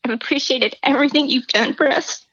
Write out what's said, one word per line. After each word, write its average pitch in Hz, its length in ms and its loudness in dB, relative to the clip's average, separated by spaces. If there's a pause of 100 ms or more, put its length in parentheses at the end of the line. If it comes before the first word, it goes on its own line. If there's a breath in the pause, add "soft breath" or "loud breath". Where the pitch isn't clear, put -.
I've 233 80 -2
appreciated 254 680 -2
everything 285 480 2
you've 247 180 0
done 254 280 0
for 302 120 2
us. - 440 -2